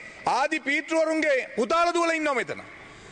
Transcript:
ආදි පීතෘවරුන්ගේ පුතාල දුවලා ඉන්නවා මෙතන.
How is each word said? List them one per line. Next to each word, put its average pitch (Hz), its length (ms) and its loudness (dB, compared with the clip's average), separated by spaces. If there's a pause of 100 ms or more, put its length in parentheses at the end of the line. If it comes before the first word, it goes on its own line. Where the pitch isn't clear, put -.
(240)
ආදි 294 360 2
පීතෘවරුන්ගේ 311 800 2 (100)
පුතාල 330 440 2
දුවලා 339 200 2
ඉන්නවා 302 220 0
මෙතන. 147 260 -4 (500)